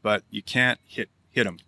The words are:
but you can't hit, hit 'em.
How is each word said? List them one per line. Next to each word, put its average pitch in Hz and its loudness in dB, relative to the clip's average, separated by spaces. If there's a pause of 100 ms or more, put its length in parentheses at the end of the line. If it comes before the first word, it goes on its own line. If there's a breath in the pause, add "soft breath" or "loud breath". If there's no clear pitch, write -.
but 104 0
you 110 -10
can't 127 2
hit, - -10 (220)
hit 123 0
'em. 87 -6 (100)